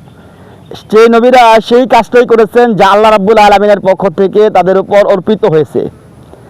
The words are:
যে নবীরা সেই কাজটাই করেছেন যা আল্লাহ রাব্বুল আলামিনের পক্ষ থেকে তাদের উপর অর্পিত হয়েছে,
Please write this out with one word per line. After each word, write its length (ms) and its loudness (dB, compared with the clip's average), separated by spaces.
যে 200 2
নবীরা 500 2
সেই 260 0
কাজটাই 400 0
করেছেন 480 0
যা 140 0
আল্লাহ 220 2
রাব্বুল 280 0
আলামিনের 420 2
পক্ষ 280 -2
থেকে 420 -2
তাদের 280 0
উপর 280 0
অর্পিত 380 -4
হয়েছে, 440 -4